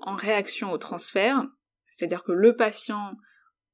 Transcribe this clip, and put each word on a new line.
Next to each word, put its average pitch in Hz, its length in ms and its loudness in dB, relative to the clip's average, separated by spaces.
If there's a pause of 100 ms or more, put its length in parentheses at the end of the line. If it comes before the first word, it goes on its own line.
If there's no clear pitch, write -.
en 196 80 -6
réaction 202 560 -2
au 156 80 -4
transfert, 202 640 0 (460)
c'est-à-dire 175 340 -6
que - 100 -2
le 214 220 8
patient 214 600 -4 (580)